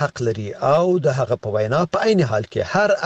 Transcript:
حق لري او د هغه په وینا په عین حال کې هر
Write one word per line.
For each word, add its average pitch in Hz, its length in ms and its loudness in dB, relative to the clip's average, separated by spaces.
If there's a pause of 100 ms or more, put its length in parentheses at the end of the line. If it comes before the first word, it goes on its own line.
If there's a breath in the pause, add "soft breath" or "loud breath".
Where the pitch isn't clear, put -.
حق 143 160 -4 (100)
لري 104 240 -4 (240)
او 180 320 2
د 135 120 2
هغه 120 260 0
په 110 100 -4
وینا 110 260 0 (120)
په 202 60 -2 (120)
عین 196 100 4 (100)
حال 107 220 0
کې 107 100 -2 (120)
هر 208 160 2 (160)